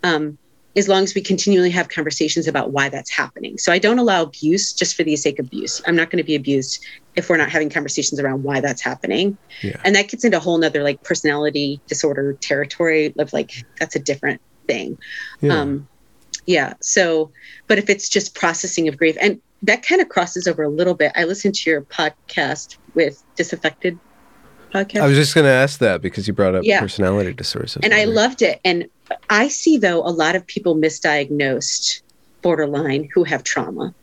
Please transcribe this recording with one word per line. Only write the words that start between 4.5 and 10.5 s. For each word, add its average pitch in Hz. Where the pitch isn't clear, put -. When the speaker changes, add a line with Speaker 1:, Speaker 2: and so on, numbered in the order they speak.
Speaker 1:
just -
for 165
the 156
sake 143
of 135
abuse. -
I'm 170
not 165
gonna 175
be 151
abused 135
if 175
we're 170
not 147
having 156
conversations 143
around 135
why 139
that's 131
happening. 151
Speaker 2:
Yeah. -
Speaker 1:
And 196
that 208
gets 247
into 208
a -
whole 170